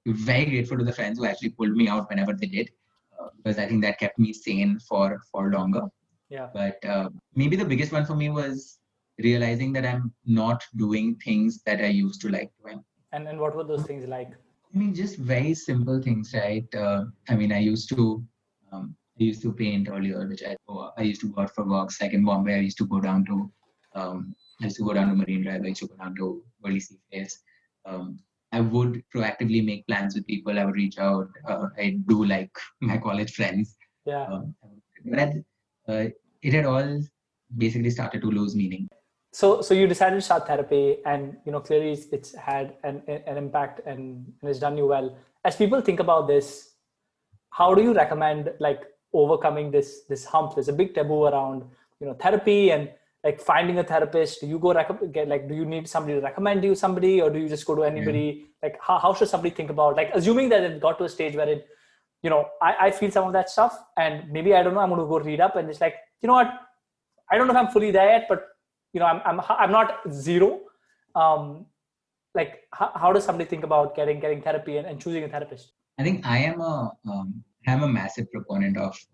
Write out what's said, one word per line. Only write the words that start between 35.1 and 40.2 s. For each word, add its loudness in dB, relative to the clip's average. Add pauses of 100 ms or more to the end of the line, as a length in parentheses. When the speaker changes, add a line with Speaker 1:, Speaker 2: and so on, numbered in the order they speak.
Speaker 1:
I, -2 (580)
uh, -2 (360)
it 0
had 2
all -2 (560)
basically 0
started -6
to -2
lose -2
meaning. -4 (440)
Speaker 2:
So, 4
so 0
you 6
decided 2
to -2